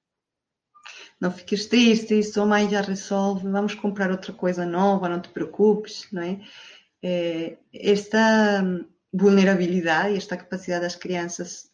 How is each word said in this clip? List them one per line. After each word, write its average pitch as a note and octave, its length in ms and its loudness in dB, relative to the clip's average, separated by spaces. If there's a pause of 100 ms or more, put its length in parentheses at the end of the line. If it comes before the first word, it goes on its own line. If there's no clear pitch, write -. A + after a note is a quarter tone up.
(1200)
"Não F3+ 100 0
fiques - 360 -4
triste, A3+ 520 4
isso G#3 220 0
a G#3 60 2
mãe G#3 240 2
já G3+ 100 0
resolve, G3 680 -2
vamos G3+ 260 -2
comprar G3+ 360 -4
outra F#3+ 220 -6
coisa F3+ 320 -4
nova, F#3 460 0
não F3 100 -4
te - 80 -14
preocupes", - 840 -2
não F3 120 -8
é? F#3+ 180 -8 (640)
Eh, E3+ 560 -4 (140)
esta G#3 920 2 (480)
vulnerabilidade, F#3 1040 4
esta F#3 220 -6
capacidade F3+ 460 -6
das F3+ 120 -8
crianças F3 760 -8